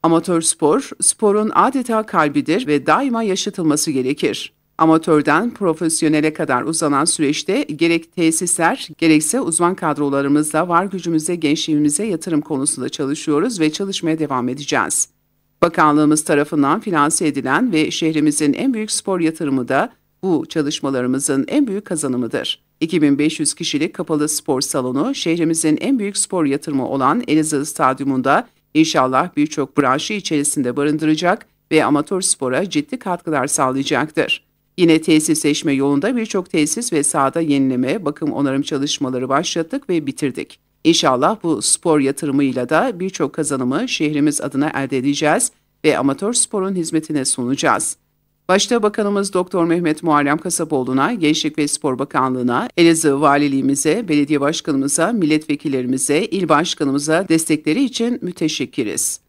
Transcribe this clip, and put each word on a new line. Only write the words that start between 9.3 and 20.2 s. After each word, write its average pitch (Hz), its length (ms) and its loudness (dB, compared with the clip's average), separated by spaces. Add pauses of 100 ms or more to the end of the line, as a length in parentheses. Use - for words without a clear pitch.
uzman 175 340 0
kadrolarımızla 147 920 0
var 175 180 2
gücümüze, 175 500 -2
gençliğimize 151 720 0
yatırım 165 360 -2
konusunda 131 480 -4
çalışıyoruz 156 680 -2
ve 156 120 2
çalışmaya 170 480 -4
devam 131 300 -2
edeceğiz. 139 600 -2 (520)
Bakanlığımız 151 600 4
tarafından 147 560 2
finanse 160 480 0
edilen 143 440 0
ve 156 200 0
şehrimizin 151 600 0
en 269 200 0
büyük 214 180 -4
spor 185 280 -2
yatırımı 147 480 -2
da 135 220 0 (340)